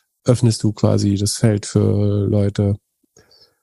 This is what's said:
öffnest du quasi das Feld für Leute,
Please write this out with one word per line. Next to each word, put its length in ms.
öffnest 380
du 100
quasi 420
das 200
Feld 300
für 600
Leute, 480